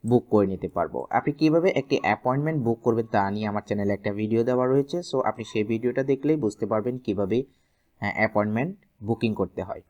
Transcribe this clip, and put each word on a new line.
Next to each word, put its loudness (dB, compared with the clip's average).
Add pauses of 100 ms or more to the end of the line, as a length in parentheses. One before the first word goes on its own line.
বুক 4
করে 4
নিতে -4
পারবো। -4
আপনি 0
কিভাবে 4
একটি 0
অ্যাপয়েন্টমেন্ট -2
বুক 0
করবেন 0
তা 0
নিয়ে -4
আমার -4
চ্যানেলে 0
একটা -2
ভিডিও 0
দেওয়া 2
রয়েছে। 2
So, -4
আপনি -2
সেই -2
ভিডিওটা 0
দেখলেই 2
বুঝতে -2
পারবেন -2
কিভাবে, -2 (560)
হ্যাঁ, -4
অ্যাপয়েন্টমেন্ট -2 (260)
বুকিং -2
করতে -4
হয়। -10